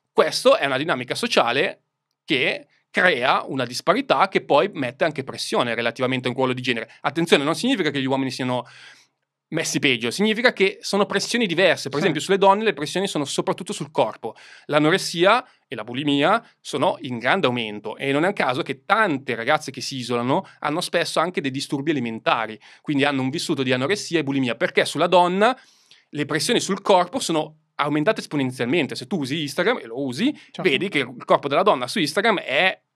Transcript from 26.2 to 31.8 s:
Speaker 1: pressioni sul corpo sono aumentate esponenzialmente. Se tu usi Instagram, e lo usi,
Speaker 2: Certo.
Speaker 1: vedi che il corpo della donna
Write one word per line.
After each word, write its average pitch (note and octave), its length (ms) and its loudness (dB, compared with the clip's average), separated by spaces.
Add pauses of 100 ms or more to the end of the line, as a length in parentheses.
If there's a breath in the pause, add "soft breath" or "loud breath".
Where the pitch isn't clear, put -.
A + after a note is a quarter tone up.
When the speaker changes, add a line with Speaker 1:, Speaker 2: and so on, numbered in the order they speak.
Speaker 1:
pressioni D#3 320 0
sul F#3+ 240 -2
corpo F#3 380 2
sono D#3 340 -2 (220)
aumentate D3+ 440 0
esponenzialmente. C3 760 -2
Se B2+ 120 -10
tu F#3 140 -2
usi C#3 200 -4
Instagram, F3+ 380 -2
e - 80 -12
lo A#2 180 -8
usi, C#3 300 0
Speaker 2:
Certo. - 280 -16
Speaker 1:
vedi D#3+ 280 2
che D3+ 80 0
il B2 260 -4
corpo D3 240 4
della D3 140 2
donna D#3 260 2